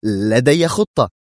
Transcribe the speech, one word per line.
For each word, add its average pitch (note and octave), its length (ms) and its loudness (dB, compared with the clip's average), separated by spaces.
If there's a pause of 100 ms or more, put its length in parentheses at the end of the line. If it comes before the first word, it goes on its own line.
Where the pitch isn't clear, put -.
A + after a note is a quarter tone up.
لدي A2+ 640 0
خطة. D#3 540 -4